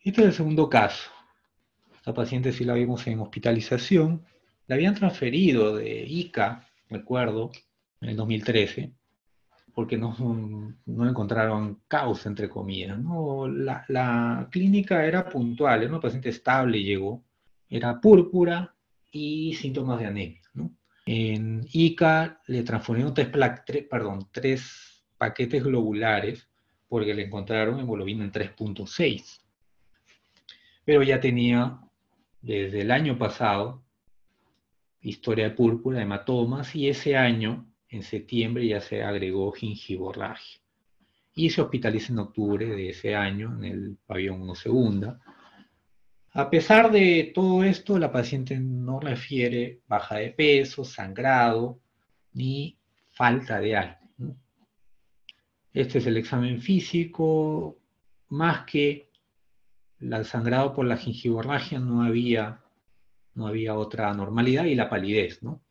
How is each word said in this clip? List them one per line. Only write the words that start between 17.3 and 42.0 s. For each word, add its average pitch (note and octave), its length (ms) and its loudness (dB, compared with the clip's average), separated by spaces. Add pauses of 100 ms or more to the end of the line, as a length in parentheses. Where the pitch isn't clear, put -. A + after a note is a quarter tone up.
era A#2+ 320 -2
púrpura F3+ 720 6 (360)
y D3+ 460 -4
síntomas C3 440 -4
de A2+ 60 -4
anemia, G2 360 -8 (120)
¿no? C#3+ 200 -8 (300)
En A2 680 -2
ica D#3+ 760 4
le B2+ 160 -2
transfundieron A#2+ 500 -2
tres C3 160 2
pla-, B2+ 340 0
tre-, C#3+ 200 -6
perdón, G2+ 500 -6
tres - 720 -6 (140)
paquetes B2 440 -2
globulares A2 840 -2 (400)
porque G#2+ 240 -2
le G#2 140 -4
encontraron G#2+ 520 -2
hemoglobina G#2+ 460 -6
en G2 80 -8
tres G#2 200 -4
punto G#2 340 -8
seis. - 580 -4 (1400)
Pero D3 180 6
ya C3+ 180 4
tenía, A#2+ 580 2 (600)
desde G2+ 400 -4
el G#2 100 0
año C#3 280 2
pasado, G#2+ 640 -2 (1200)
historia G#2+ 480 -2
de - 40 -12
púrpura, A#2 460 2
hematomas, A#2+ 760 -2
y C#3+ 140 0
ese C#3 260 0
año, A#2+ 560 0 (200)
en G#2 120 -12
septiembre, A2+ 640 -4
ya G#2 140 0
se G#2+ 220 -6
agregó G2 500 -4
gingivorragia. G2 1080 -10 (720)
Y D#3+ 160 2
se E3 100 0
hospitaliza A2+ 540 0